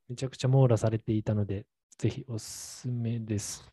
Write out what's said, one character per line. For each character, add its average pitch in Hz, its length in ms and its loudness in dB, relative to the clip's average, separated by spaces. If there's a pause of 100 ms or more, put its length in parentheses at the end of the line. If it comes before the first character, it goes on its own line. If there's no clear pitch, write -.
め 123 60 -8
ち 131 100 -6
ゃ 127 40 -2
く - 60 -18
ち - 100 -2
ゃ - 20 4
網 131 200 8
羅 117 100 6
さ 110 120 2
れ 110 100 0
て - 140 -2
い 107 100 0
た 110 100 0
の 104 120 2
で、 98 200 -6 (320)
ぜ 113 120 0
ひ 120 180 -6
お 117 100 -6
す - 440 -14
す - 60 -8
め 117 320 -2
で 107 200 -4
す。 - 340 -12